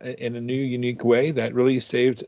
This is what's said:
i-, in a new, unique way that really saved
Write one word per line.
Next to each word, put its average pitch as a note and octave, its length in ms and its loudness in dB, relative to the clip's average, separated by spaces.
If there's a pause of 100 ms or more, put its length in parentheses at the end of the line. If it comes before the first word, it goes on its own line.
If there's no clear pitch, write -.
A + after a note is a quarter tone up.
i-, B2+ 80 -10
in A#2+ 260 -8
a A#2+ 60 -8
new, B2 120 -4
unique B2 500 -4
way B2 280 4
that A2+ 220 -2
really B2+ 260 4
saved B2 480 0